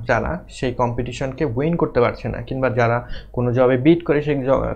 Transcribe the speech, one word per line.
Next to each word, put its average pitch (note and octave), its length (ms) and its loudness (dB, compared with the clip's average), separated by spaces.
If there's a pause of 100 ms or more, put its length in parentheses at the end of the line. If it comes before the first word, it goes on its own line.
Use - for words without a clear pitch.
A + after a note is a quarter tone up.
যারা B2+ 400 0
সেই B2+ 260 -4
কম্পিটিশনকে B2+ 720 -4
উইন C#3+ 300 0
করতে D#3+ 260 0
পারছে A2+ 280 0
না, G#2+ 120 -6
কিংবা C3 280 -2
যারা A#2 380 0 (260)
কোনো B2 200 0
জবে B2+ 240 4
বিট E3 260 4
করে D3 180 2
সেই C#3 220 -2
জ-, A#2 320 0